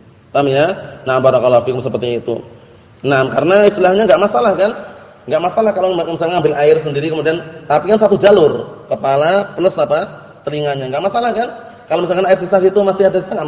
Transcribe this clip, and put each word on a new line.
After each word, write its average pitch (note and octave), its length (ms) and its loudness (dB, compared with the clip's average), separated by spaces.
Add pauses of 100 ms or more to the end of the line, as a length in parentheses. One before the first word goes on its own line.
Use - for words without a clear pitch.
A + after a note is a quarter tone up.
(360)
Paham, C#3 160 0
ya? D#3+ 560 -2
Nah, B2+ 160 0
barakallahu B2+ 400 4
fikum, B2 160 -4
seperti A#2+ 400 -4
itu. A2+ 240 -6 (640)
Nah, C3+ 240 2
karena F3 320 2
istilahnya G3+ 400 2
enggak F3 160 4
masalah, G#3 400 2
kan? G#3 160 0 (560)
Enggak D#3 160 0
masalah G#3+ 240 0
kalau F#3 240 -2
misalnya E3 480 -2
ngambil D3 160 0
air D3+ 160 4
sendiri D3+ 320 -2
kemudian, D#3+ 320 -2 (320)
tapi D3+ 160 0
kan G#3+ 80 4
satu G#3 240 2
jalur, D#3 720 2
kepala D#3+ 640 0
plus F3 240 0
apa? D#3 320 -2 (320)
Telinganya. C#3+ 480 -6
Enggak D#3+ 160 -4
masalah, A#3+ 240 -2
kan? A3 160 -4 (400)
Kalau E3+ 160 -2
misalkan F3+ 240 0
air F#3 80 4
sisa F#3 240 0
situ F#3+ 240 2
masih F#3+ 240 2
ada F#3 160 0
sisa, - 80 -14
enggak E3 160 -6